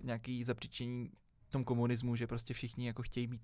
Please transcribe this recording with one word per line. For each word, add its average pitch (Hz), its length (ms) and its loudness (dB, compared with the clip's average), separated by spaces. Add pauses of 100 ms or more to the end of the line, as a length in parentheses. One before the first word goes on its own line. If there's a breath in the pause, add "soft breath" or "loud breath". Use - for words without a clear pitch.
nějaký 123 400 -2
zapříčinění 123 680 -2 (360)
v - 20 -20
tom 135 140 2
komunismu, 120 520 4
že 117 120 0
prostě 117 260 -2
všichni 123 340 -4
jako 113 160 -4
chtějí 120 240 0
mít 117 160 -6